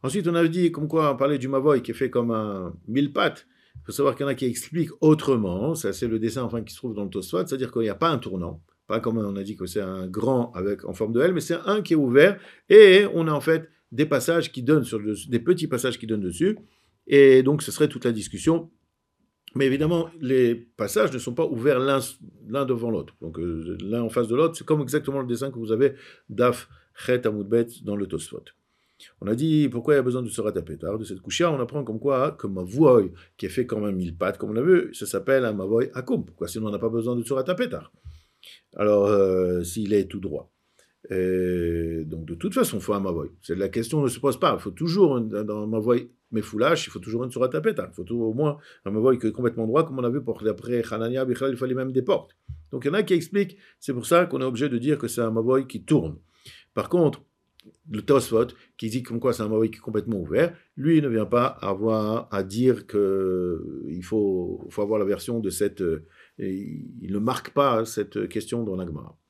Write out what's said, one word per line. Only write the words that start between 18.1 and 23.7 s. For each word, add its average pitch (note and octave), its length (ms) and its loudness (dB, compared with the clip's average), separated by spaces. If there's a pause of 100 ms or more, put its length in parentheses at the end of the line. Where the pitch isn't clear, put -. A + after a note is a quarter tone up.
discussion. A#2 580 -2 (840)
Mais C3+ 100 2
évidemment, D#3+ 460 0 (100)
les B2+ 320 4
passages A#2 600 -2
ne B2+ 40 -6
sont B2 160 -6
pas C#3+ 140 0
ouverts B2+ 320 2
l'un, C3+ 200 2 (480)
l'un C3+ 180 -4
devant A#2 260 -2
l'autre. - 300 -6
Donc, D#2+ 180 -12
euh, E2 420 -6